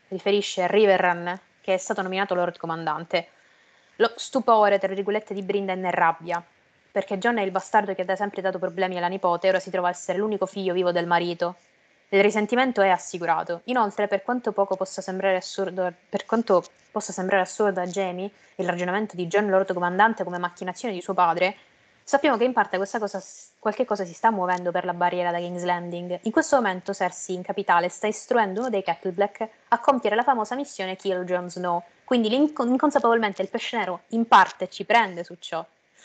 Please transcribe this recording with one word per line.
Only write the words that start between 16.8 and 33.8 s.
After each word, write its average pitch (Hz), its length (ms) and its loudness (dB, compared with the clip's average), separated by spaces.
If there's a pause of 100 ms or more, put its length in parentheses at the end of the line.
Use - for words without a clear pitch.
possa 208 220 -8
sembrare 190 300 2
assurdo 190 360 0
a 180 80 -4
Jaime, 185 420 -6 (260)
il 180 120 -4
ragionamento 180 480 -2
di 175 120 -4
Jon 208 220 2
Lord 190 220 2
Comandante 185 540 2
come 175 120 -6
macchinazione 180 560 -6
di 180 80 -6
suo 196 120 -4
padre, 180 420 2 (480)
sappiamo 277 320 2
che 214 80 0
in 254 80 2
parte 220 240 0
questa 196 240 -4
cosa 202 220 -4
s-, - 380 -20
qualche 226 260 -2
cosa 202 180 -2
si 175 100 -8
sta - 160 2
muovendo 180 420 0
per 180 120 -2
la 180 100 -4
barriera 175 380 0
da 175 60 -2
King's 175 260 -6
Landing. 175 600 -4
In 226 100 -2
questo 302 240 2
momento 190 360 -2
Cersei 180 420 -4
in 180 80 -8
capitale 180 440 2
sta 214 200 -4
istruendo 214 520 0
uno 254 100 -4
dei 202 140 -2
Kettleblack 196 640 -2 (220)
a - 100 4
compiere 226 380 2
la 247 60 2
famosa 247 320 0
missione 190 420 -6
Kill 180 260 -2
Jon 180 260 -2
Snow, 175 320 -2 (220)
quindi 240 240 2
l'incon-, 269 440 2
inconsapevolmente 233 720 2
il 190 60 -4
pesce - 300 -6
nero 180 320 -4